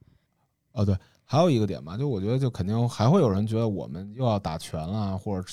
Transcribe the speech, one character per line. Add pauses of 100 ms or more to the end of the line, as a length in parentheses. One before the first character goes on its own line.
(720)
哦，
对， (280)
还
有
一
个
点
吧，
就
我
觉
得
就
肯
定
还
会
有
人
觉
得
我
们
又
要
打
拳
了，
或
者